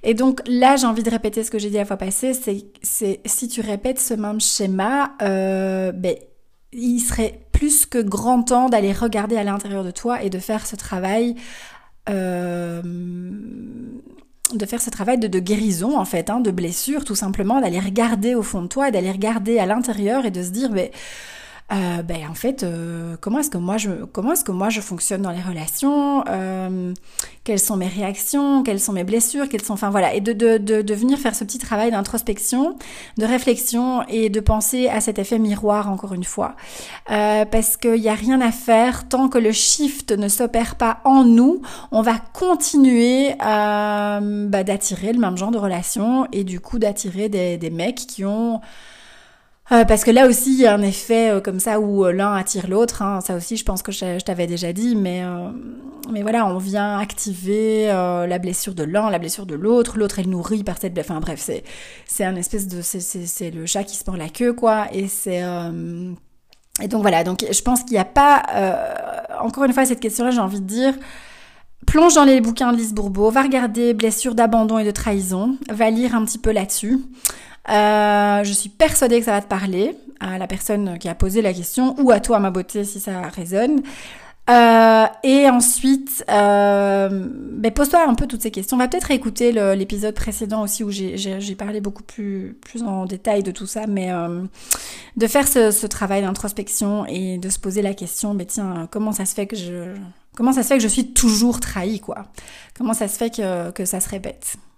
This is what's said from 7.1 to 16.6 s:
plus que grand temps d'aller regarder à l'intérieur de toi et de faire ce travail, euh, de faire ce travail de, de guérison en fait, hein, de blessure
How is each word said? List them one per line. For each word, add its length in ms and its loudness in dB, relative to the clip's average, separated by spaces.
plus 340 2
que 120 -2
grand 440 2
temps 260 2
d'aller 240 2
regarder 460 -2
à 60 -2
l'intérieur 400 -4
de 60 -6
toi 320 -4
et 60 -2
de 100 -6
faire 280 -4
ce 100 -8
travail, 580 -2
euh, 720 -4
de 100 -4
faire 160 -8
ce 100 -6
travail 280 -2
de, 80 -2
de 140 -2
guérison 580 0
en 60 0
fait, 260 -4
hein, 80 0
de 140 0
blessure 520 -4